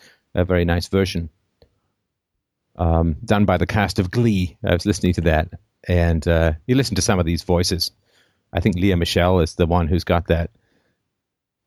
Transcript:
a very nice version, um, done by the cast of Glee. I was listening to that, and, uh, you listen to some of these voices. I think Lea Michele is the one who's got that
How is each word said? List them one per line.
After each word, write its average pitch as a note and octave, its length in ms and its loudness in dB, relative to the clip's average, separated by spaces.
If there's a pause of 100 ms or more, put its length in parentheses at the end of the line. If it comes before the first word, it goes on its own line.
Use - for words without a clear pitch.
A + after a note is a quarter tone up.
(360)
a F2+ 100 2
very F2 200 2
nice F2 220 0
version, F#2 420 -2 (1500)
um, E2 480 0
done G#2 200 2
by F#2+ 120 2
the F2 100 -2
cast G2+ 300 -2
of F#2 140 -2
Glee. G#2+ 520 -2
I F2+ 100 0
was E2+ 120 0
listening F#2 300 0
to F2+ 60 -2
that, D#2+ 280 0 (380)
and, E2+ 400 0
uh, E2 260 2 (140)
you B2 80 0
listen B2+ 200 0
to - 60 -2
some G2 180 0
of E2+ 60 0
these E2 180 -2
voices. F2 480 -2 (640)
I - 60 -2
think G2+ 160 0
Lea F#2 200 2
Michele F2 440 2
is D#2+ 160 -2
the F2 100 2
one E2+ 220 2
who's E2+ 160 0
got F2 240 0
that E2+ 240 -2 (1160)